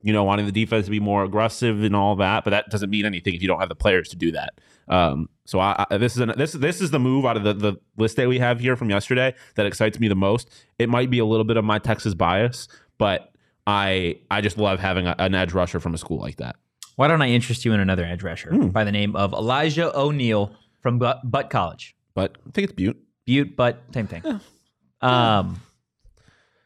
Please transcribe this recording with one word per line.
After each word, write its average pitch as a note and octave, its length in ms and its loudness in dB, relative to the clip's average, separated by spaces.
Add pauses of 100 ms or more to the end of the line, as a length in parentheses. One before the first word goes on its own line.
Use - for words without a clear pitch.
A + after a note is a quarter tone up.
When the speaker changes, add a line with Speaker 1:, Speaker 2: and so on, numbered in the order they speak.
Speaker 1:
you G#2 120 0
know, G#2 100 4
wanting G2+ 240 0
the G2+ 40 -4
defense G#2+ 340 0
to G#2 60 -6
be G#2+ 80 -2
more G2+ 240 2
aggressive G#2+ 600 0
and G#2 120 2
all G2+ 220 2
that, G2 260 2
but A2 80 -2
that G2+ 180 0
doesn't G#2 200 -4
mean G#2 160 -2
anything F#2 300 -4
if E2+ 60 -8
you F#2+ 60 -2
don't F2 120 0
have F#2 100 -2
the E2 60 -8
players F#2 340 0
to - 60 -16
do E2+ 160 -2
that. C#2+ 280 -8 (300)
Um, D#2+ 380 2 (180)
so - 140 -2
I, G2 300 0
I, G2+ 80 0
this A#2 180 0
is A#2+ 60 -4
an, A2+ 160 0
this, D3 160 -2
this F3 280 -2
is E3+ 100 -2
the D3 80 2
move C3 260 2
out A#2+ 100 0
of G#2 80 -2
the, G#2 100 2
the G#2 200 0 (240)
list A2 200 0
that B2+ 120 2
we B2+ 100 2
have B2 200 2
here B2 160 0
from A#2+ 140 -4
yesterday B2+ 440 0 (220)
that G#2+ 100 2
excites G#2+ 340 0
me A#2 80 2
the G2+ 80 2
most. G2 340 0 (280)
It A#2 100 0
might B2 220 0
be B2 100 2
a A2+ 60 2
little A2 200 2
bit A2+ 120 2
of G#2+ 80 0
my G#2+ 140 2
Texas G#2+ 340 -2
bias, F#2 540 0 (300)
but G2 360 0 (320)
I, F#2+ 540 0 (120)
I G2+ 100 0
just G2+ 160 -2
love G2 220 2
having F#2 280 0
a, F2 120 0
an F#2+ 160 2
edge F#2 180 0
rusher F2+ 260 -2
from E2+ 140 -4
a D#2+ 40 -6
school D#2 220 -6
like - 180 -12
that. - 180 -10 (400)
Speaker 2:
Why C3+ 140 4
don't D#3+ 120 4
I C3+ 60 2
interest A#2+ 380 0
you A2+ 80 2
in G#2 80 2
another F#2 240 0
edge E2+ 180 -8
rusher E2+ 280 -10
Speaker 1:
Hmm. G3+ 180 4
Speaker 2:
by G#2+ 160 0
the G#2 80 -2
name G#2 220 0
of G2 180 0
Elijah C#3+ 640 0
O'Neal B2 580 0 (260)
from A#2+ 180 0
Butt, B2 200 0 (100)
Butt C#3 200 -2
College? - 460 -4 (180)
Speaker 1:
But - 240 -2 (100)
I - 40 -20
think G3+ 180 -2
it's - 40 -16
Butte. - 240 -2 (280)
Speaker 2:
Butte, C#3 320 0
but B2 240 0 (120)
same A2+ 140 -4
thing. E2+ 160 -12
Speaker 1:
Yeah. B3+ 160 -4 (600)
Speaker 2:
Um, A2 580 2 (1040)